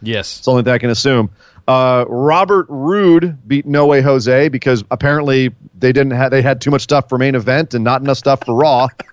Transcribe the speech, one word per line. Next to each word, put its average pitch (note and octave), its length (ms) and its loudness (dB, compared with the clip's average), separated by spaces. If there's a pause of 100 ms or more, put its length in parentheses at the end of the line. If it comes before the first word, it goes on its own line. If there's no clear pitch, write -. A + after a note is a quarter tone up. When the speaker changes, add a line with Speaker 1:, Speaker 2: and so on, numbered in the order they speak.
Speaker 1:
Yes. G#2+ 360 -8
Speaker 2:
It's - 80 -20
the C3 60 0
only B2 120 2
thing B2 100 0
I A#2+ 40 2
can A#2+ 120 -4
assume. A#2 400 0 (380)
Uh, B2+ 400 2
Robert E3+ 640 0
Roode E3 680 2 (120)
beat C#3+ 180 -2
No D3 220 2
Way C#3 140 4
Jose C3+ 480 2
because B2+ 420 -2
apparently C3+ 600 0 (280)
they B2+ 120 2
didn't C3+ 200 0
ha-, B2+ 180 0
they C3 140 2
had C3 180 -2
too - 100 -4
much C#3 100 0
stuff - 280 -2
for C3 80 -2
main C3+ 160 0
event C3 400 -2
and A#2 100 -2
not B2+ 180 0
enough C#3 160 -2
stuff C#3 280 -2
for A#2+ 100 -4
Raw. C3 380 2
Speaker 1:
<laughs> - 40 -20 (160)